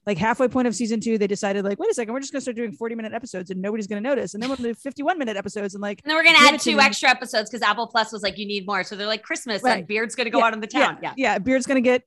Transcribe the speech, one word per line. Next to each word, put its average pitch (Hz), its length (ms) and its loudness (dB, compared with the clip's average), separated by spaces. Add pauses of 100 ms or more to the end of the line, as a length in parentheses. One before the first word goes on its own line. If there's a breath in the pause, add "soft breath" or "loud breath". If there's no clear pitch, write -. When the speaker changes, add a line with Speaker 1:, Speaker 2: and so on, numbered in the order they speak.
Speaker 1:
like, 202 120 0
halfway 226 280 4
point 247 220 2
of 214 60 0
season 220 260 -2
two, 220 180 2
they 202 80 2
decided, 196 380 0
like, 202 160 -2
"Wait 440 100 0
a 403 40 2
second, 226 200 -4
we're 269 60 -4
just 269 120 -10
gonna 277 80 -4
start 240 160 -6
doing 233 160 -4
forty-minute 226 400 -8
episodes 190 380 -8
and 185 120 -6
nobody's 208 260 -2
gonna 208 120 -4
notice." 233 340 -2
And 214 80 -8
then 254 60 -4
we'll 269 80 -4
do 233 180 -2
fifty-one-minute 277 640 -4
episodes 196 380 -6
and, 202 80 -10
like, 208 200 -6
Speaker 2:
And 294 80 -4
then 311 60 2
we're 330 80 4
gonna 320 140 8
Speaker 1:
give 285 100 10
Speaker 2:
add 302 60 6
Speaker 1:
it - 60 -2
to 247 100 0
Speaker 2:
two 302 60 2
Speaker 1:
them. 277 100 6
Speaker 2:
extra 277 220 0
episodes 226 420 0
'cause 226 120 -8
Apple 214 260 2
Plus 220 240 0
was 202 100 -8
like, 190 160 -2
"You 208 80 -6
need 202 200 -4
more." 196 180 0
So 208 120 -12
they're 202 120 -6
like, 220 160 -2
"Christmas 208 400 -4
Speaker 1:
Right. 226 140 4
Speaker 2:
and 170 80 -10
Beard's 220 300 -4
gonna 233 140 -2
go 240 80 0
Speaker 1:
Yeah, 226 80 6
Speaker 2:
out 220 80 2
on 214 60 -8
the 214 80 -8
town." 233 340 2
Speaker 1:
yeah, 151 140 -6
Speaker 2:
Yeah. 247 160 2
Speaker 1:
yeah, 190 60 0
Beard's 254 280 2
gonna 269 140 2
get, 247 260 4